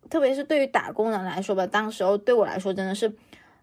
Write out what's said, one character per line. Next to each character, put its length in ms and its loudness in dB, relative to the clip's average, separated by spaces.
特 100 0
别 140 4
是 100 -4
对 180 2
于 60 0
打 240 -2
工 200 0
人 120 -2
来 160 -6
说 140 -2
吧， 140 0
当 240 0
时 120 -4
候 140 4
对 160 2
我 120 4
来 120 -4
说 160 -2
真 100 -4
的 120 -4
是 180 -2